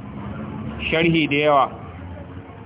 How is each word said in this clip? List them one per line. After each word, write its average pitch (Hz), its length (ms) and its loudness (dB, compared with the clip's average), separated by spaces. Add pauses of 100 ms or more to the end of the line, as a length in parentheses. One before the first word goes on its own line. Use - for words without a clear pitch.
(880)
sharhi 165 420 4
da 139 80 2
yawa. 143 300 6 (1000)